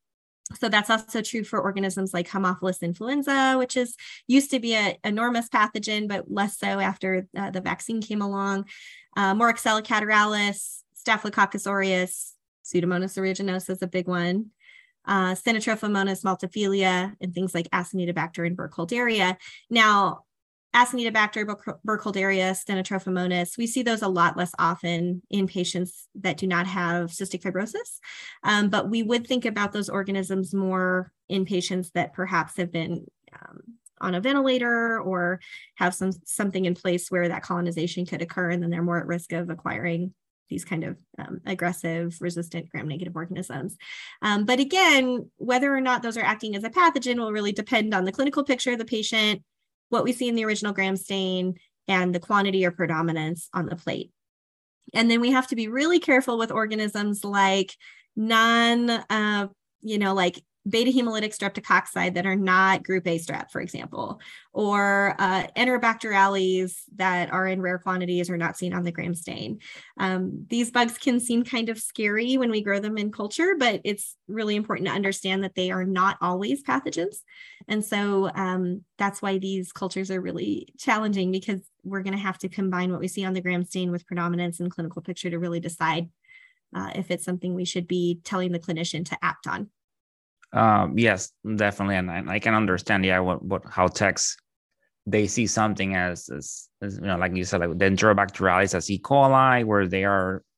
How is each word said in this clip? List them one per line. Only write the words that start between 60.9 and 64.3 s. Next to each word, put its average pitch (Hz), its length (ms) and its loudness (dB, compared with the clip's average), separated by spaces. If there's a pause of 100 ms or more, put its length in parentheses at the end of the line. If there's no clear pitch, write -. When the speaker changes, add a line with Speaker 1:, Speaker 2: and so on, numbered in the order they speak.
Speaker 1:
hemolytic 220 440 0
streptococci 190 800 0
that 180 140 0
are 190 80 2
not 190 480 4
group 185 240 -2
A 170 100 2
strep, - 320 -6
for - 120 -6
example, - 600 -8 (320)